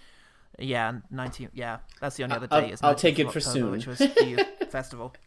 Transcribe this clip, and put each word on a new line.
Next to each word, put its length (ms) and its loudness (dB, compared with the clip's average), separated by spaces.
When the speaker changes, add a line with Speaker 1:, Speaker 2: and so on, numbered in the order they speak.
Speaker 1:
yeah, 420 -2
nineteen, 440 -10
yeah, 240 -8
that's 160 -6
the 80 -6
only 120 -4
Speaker 2:
I'll, 80 -6
Speaker 1:
other 160 4
date 140 -2
is 80 -10
Speaker 2:
I'll 80 8
Speaker 1:
nineteenth 100 4
Speaker 2:
take 180 4
it 80 4
Speaker 1:
of 60 -6
Speaker 2:
for 80 -2
Speaker 1:
October, 180 -2
Speaker 2:
soon. 140 2
Speaker 1:
which 140 -4
was 120 -10
the 480 4
Speaker 2:
<laughs> 120 -6
Speaker 1:
festival. 440 -8